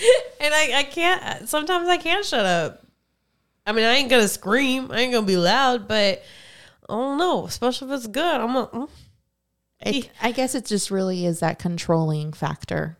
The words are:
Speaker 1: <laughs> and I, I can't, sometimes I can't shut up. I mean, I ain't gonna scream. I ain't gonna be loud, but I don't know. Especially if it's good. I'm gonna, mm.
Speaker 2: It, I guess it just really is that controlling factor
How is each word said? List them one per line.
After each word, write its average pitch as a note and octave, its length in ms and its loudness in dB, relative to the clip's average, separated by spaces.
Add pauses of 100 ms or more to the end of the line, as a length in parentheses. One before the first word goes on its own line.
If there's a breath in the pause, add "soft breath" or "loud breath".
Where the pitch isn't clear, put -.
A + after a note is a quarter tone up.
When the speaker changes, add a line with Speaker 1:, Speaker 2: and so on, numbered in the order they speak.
Speaker 1:
<laughs> - 380 4
and D4+ 140 0
I, C#4+ 260 2
I C#4+ 40 2
can't, E4 680 -2
sometimes E4+ 400 0
I F4 80 4
can't F4 280 -2
shut A3+ 200 0
up. E3+ 380 -2 (840)
I G#3 60 -2
mean, A3+ 140 2
I A#3 100 4
ain't C4+ 140 2
gonna A#3 180 6
scream. C4 640 -2
I A3+ 80 -2
ain't B3 140 0
gonna A3 120 2
be F#3+ 120 2
loud, A#3 500 2
but G#3 360 0 (680 loud breath)
I - 40 -8
don't C4+ 240 -2
know. E4 300 0
Especially B3+ 420 -4
if C#4 60 -6
it's A#3+ 120 -8
good. C#4 340 -2
I'm A#3+ 120 -2
gonna, B3+ 140 -2
mm. A#3+ 220 -8 (880 soft breath)
Speaker 2:
It, B3+ 300 -4 (120)
I A#3+ 100 0
guess C4 240 -2
it A#3 100 -6
just G3+ 240 -2
really F#3 360 -2
is E3+ 160 0
that E3 180 -2
controlling D#3+ 720 -2
factor D#3 680 -6